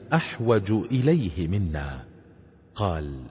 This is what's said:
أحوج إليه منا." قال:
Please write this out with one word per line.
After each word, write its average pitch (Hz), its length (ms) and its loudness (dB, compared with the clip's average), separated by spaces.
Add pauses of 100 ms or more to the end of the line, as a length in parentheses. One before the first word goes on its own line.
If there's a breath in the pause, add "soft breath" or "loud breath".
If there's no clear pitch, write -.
(140)
أحوج 113 580 2
إليه 110 760 2
منا." 73 580 -4 (720)
قال: 76 560 -4